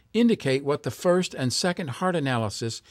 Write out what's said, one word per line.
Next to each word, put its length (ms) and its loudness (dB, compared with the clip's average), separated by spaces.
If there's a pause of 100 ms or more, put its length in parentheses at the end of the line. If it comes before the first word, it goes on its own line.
(140)
indicate 500 2
what 200 -2
the 80 -2
first 420 2
and 180 -2
second 380 -2
heart 260 -2
analysis 760 -2